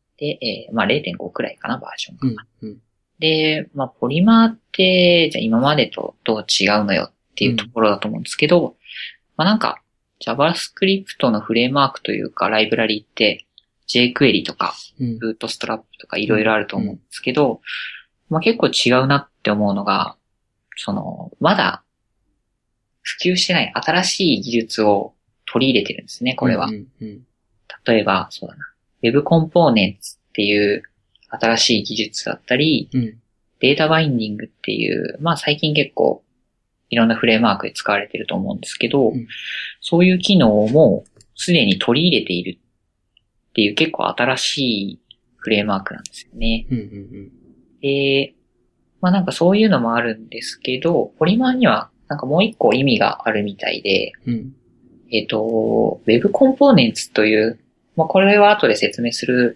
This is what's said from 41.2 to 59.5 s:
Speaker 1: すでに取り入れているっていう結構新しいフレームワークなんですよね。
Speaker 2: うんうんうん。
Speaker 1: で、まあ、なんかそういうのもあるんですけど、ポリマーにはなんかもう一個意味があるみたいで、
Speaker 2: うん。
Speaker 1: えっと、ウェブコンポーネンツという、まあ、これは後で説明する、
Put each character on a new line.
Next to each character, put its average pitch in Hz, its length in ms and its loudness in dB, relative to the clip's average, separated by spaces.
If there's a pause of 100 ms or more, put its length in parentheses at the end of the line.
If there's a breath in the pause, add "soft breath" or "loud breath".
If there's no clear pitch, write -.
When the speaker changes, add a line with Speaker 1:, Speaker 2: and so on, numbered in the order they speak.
Speaker 1:
す - 180 -4
で 143 120 4
に 98 120 2
取 120 240 0
り 180 60 2
入 131 140 2
れ 80 40 -8
て 90 80 -6
い 87 100 -4
る 90 140 -10
っ - 960 -20
て 117 80 0
い 104 80 2
う 104 60 -6
結 160 160 0
構 - 160 -4
新 127 300 -2
し - 200 -4
い 104 420 -4 (380)
フ - 140 -8
レ 214 100 2
ー 208 40 -4
ム 208 80 -2
ワ 190 60 0
ー 196 40 -8
ク - 100 -10
な - 80 -16
ん - 20 -16
で - 80 -18
す - 120 -20
よ - 100 -20
ね。 113 360 -2
Speaker 2:
う 131 60 -2
ん - 40 -2
う - 20 -6
ん - 20 -12
う 101 40 -16
ん。 101 440 -18 (500)
Speaker 1:
で、 139 520 -2 (640)
ま 180 100 2
あ、 - 20 4
な 196 100 4
ん 175 40 -4
か - 60 -4
そ 175 200 2
う 202 60 4
い 220 60 4
う 220 60 4
の 156 100 2
も 117 160 -2
あ 117 60 0
る 113 160 -4
ん 110 100 -20
で 113 140 -14
す - 180 -14
け 127 200 -4
ど、 160 400 0
ポ 156 60 0
リ 196 120 2
マ 254 140 2
ー 254 40 -2
に 247 120 2
は 107 240 0 (160)
な 143 80 -6
ん 143 40 -8
か 127 60 -8
も 147 140 0
う 196 40 4
一 226 140 -2
個 110 160 4
意 131 100 2
味 127 140 2
が 107 300 -2
あ 113 40 2
る 107 120 -2
み 101 120 -6
た 107 140 -8
い - 140 -6
で、 98 280 0 (140)
Speaker 2:
う 123 60 -2
ん。 120 220 -6 (580)
Speaker 1:
え 110 100 0
っ - 60 -10
と、 113 800 0
ウ - 40 2
ェ 117 100 6
ブ 196 120 2
コ 262 180 4
ン 269 60 0
ポ 285 160 6
ー - 20 8
ネ 123 160 6
ン 107 40 -4
ツ - 200 -10
と 107 120 2
い 107 100 4
う、 110 240 0 (360)
ま 160 100 2
あ、 - 20 -2
こ 190 140 4
れ 202 180 6
は 202 100 8
後 208 180 4
で 107 80 4
説 104 280 -4
明 117 80 -2
す - 140 -8
る、 123 300 2